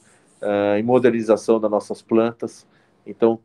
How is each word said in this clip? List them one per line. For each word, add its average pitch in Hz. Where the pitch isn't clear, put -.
ah, 101
em 110
modernização 117
das 104
nossas 101
plantas. 117
Então, 113